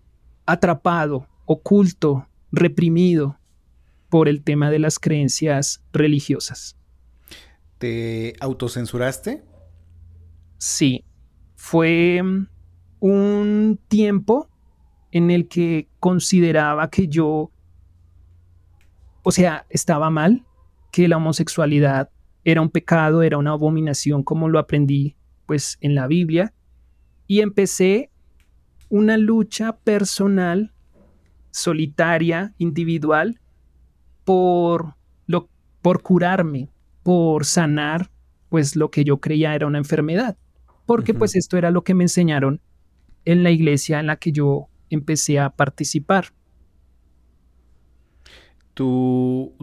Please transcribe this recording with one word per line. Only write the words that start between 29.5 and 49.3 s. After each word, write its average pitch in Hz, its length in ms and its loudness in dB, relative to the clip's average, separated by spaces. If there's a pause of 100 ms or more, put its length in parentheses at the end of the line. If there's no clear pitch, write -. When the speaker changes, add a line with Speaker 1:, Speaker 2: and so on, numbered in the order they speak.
Speaker 1:
personal, 196 960 0 (800)
solitaria, 165 1080 -2
individual, 165 840 -2 (840)
por 175 680 0 (320)
lo, 170 220 -4 (320)
por 175 200 0
curarme, 170 680 0 (340)
por 165 420 2
sanar, 151 640 -2 (400)
pues, 156 260 -2
lo 151 140 0
que 147 140 -2
yo 139 160 0
creía 151 360 -2
era 147 120 -2
una 147 100 -2
enfermedad. 160 580 -2 (520)
Porque, 226 240 0
Speaker 2:
Ujú. 220 80 -4
Speaker 1:
pues, 208 160 0
esto 185 220 -6
era 170 140 0
lo 175 120 0
que 185 100 0
me 180 120 2
enseñaron 151 540 0 (640)
en 175 200 2
la 175 80 4
iglesia 156 480 2
en 156 80 -4
la 151 100 -2
que 170 140 -4
yo 143 360 -2 (220)
empecé 151 500 -2
a 139 120 0
participar. 151 840 -2 (2500)
Speaker 2:
¿Tu, 127 880 -2